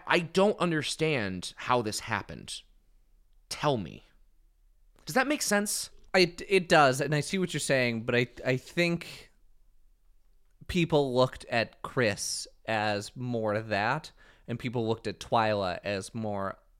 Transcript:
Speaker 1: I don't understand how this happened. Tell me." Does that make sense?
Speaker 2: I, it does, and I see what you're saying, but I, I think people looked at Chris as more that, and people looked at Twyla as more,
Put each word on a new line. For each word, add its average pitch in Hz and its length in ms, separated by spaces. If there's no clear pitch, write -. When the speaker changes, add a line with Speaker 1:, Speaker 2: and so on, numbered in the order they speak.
Speaker 1:
I 165 140
don't 190 380
understand 147 1000
how 123 260
this 107 180
happened. 95 600
Tell 143 280
me." 73 280
Does 151 80
that 254 120
make 294 160
sense? - 480
Speaker 2:
I, 180 180
it 185 220
does, 143 320
and 147 140
I 147 60
see - 180
what 180 160
you're 151 60
saying, 120 420
but 123 120
I, 120 120
I 127 120
think - 720
people 151 460
looked 127 320
at 117 360
Chris - 640
as 107 500
more 113 420
that, 110 540
and 120 120
people 120 280
looked 110 200
at 104 120
Twyla 104 640
as 98 320
more, 101 420